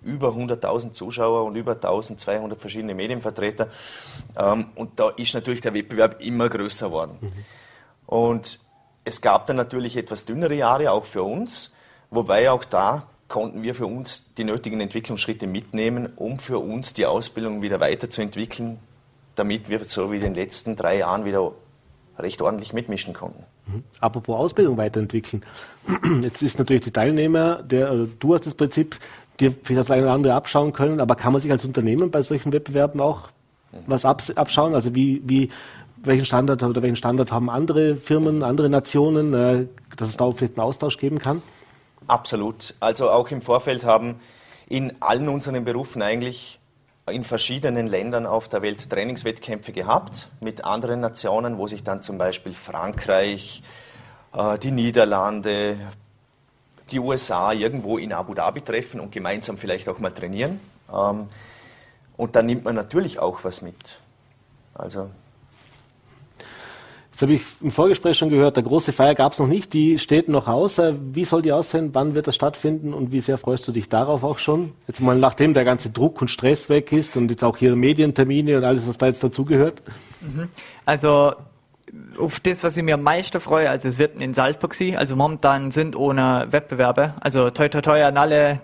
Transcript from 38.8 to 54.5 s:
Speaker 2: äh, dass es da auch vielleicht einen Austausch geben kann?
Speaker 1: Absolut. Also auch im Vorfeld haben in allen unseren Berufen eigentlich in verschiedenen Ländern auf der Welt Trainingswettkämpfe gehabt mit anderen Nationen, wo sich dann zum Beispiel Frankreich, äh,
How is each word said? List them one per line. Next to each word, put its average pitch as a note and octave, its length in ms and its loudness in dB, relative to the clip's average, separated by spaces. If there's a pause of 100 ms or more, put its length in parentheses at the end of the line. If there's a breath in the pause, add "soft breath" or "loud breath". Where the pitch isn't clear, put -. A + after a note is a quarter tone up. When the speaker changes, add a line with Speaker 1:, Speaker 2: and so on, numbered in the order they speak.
Speaker 2:
äh, B2 320 4 (320)
dass A2 120 -4
es A2 60 -8
da B2+ 100 0
auch B2 120 0
vielleicht A#2+ 200 -2
einen A#2 80 0
Austausch C#3+ 320 -4
geben C#3 220 -2
kann? D3 220 -2 (640 soft breath)
Speaker 1:
Absolut. A2+ 720 -4
Also A2+ 300 0
auch A#2+ 220 4
im B2+ 100 -6
Vorfeld B2 420 0
haben A#2+ 360 2 (500 soft breath)
in C3 320 -2
allen B2 260 0
unseren C#3 380 -4
Berufen B2 380 -6
eigentlich A#2+ 560 -6 (500)
in A#2 140 -6
verschiedenen A#2+ 640 -4
Ländern A2+ 380 -4
auf A2 220 -2
der G2+ 140 -4
Welt G#2 280 -6
Trainingswettkämpfe A2+ 840 -6
gehabt G#2+ 560 -4 (100)
mit A2 240 -10
anderen A#2+ 380 -4
Nationen, A2+ 560 -4
wo F#2+ 100 -6
sich G#2 160 -12
dann G2 200 -6
zum G2 140 -10
Beispiel F#2 360 -4
Frankreich, G2 1120 -4 (720 loud breath)
äh, G#2 260 -2